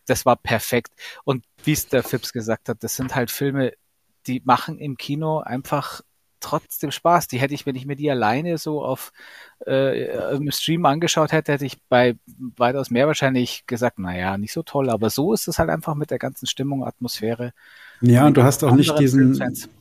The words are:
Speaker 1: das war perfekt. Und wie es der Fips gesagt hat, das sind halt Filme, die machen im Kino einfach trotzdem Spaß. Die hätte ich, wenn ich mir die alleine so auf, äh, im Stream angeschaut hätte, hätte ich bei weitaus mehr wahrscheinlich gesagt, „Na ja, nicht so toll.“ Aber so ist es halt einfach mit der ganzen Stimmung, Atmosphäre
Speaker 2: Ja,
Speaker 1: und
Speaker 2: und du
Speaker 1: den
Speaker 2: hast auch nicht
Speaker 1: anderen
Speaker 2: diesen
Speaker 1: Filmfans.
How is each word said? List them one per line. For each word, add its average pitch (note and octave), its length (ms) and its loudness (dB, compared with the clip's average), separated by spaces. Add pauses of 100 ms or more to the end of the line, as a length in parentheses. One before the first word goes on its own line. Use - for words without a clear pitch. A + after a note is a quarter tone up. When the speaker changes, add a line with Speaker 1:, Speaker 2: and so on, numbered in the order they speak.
Speaker 1:
das - 200 0
war A#2+ 100 6
perfekt. - 560 -2 (320)
Und C3 200 -2 (200)
wie D#3 80 2
es - 160 -2
der B2+ 140 2
Fips - 300 -6
gesagt A2 360 -4
hat, A#2 160 -8
das - 120 -6
sind C3 180 -6
halt A#2+ 160 -2
Filme, C3+ 420 -2 (540)
die B3+ 180 -4
machen - 340 0
im C#3+ 180 -10
Kino D#3 440 -4
einfach - 600 -6 (400)
trotzdem - 500 -6
Spaß. E3 380 2
Die B2 120 -4
hätte C#3 140 0
ich, C#3 120 -10
wenn C3+ 100 -4
ich C3 100 -12
mir C#3+ 100 -6
die D3 140 -2
alleine C3+ 480 0
so D3+ 260 -6
auf, - 280 -6 (540)
äh, C3+ 720 -2
im C#3+ 140 -4
Stream E3 360 -2
angeschaut D#3 460 2
hätte, D#3 200 0
hätte C#3 140 -2
ich - 120 -12 (100)
bei B2 280 4 (400)
weitaus B2+ 340 0
mehr B2 160 4
wahrscheinlich C3 600 0
gesagt, A#2+ 320 -2
„Na F2+ 180 -6
ja, F#2 220 -2
nicht G#2 140 -6
so - 100 -4
toll.“ C3+ 280 -2
Aber G#2+ 200 0
so E3 220 0
ist - 160 -2
es E3+ 100 -4
halt E3 120 0
einfach E3 240 -4
mit D3 160 -6
der C3 80 -2
ganzen - 280 -8
Stimmung, C3+ 380 -4
Atmosphäre A#2 680 -6 (480)
Speaker 2:
Ja, A#2+ 260 8
Speaker 1:
und - 0 -
Speaker 2:
und C#3 100 6
du C3+ 60 8
Speaker 1:
den - 20 10
Speaker 2:
hast C#3 200 4
auch B2+ 80 4
nicht D3 180 6
Speaker 1:
anderen D3+ 80 0
Speaker 2:
diesen C3+ 220 4 (160)
Speaker 1:
Filmfans. B2+ 320 -6 (120)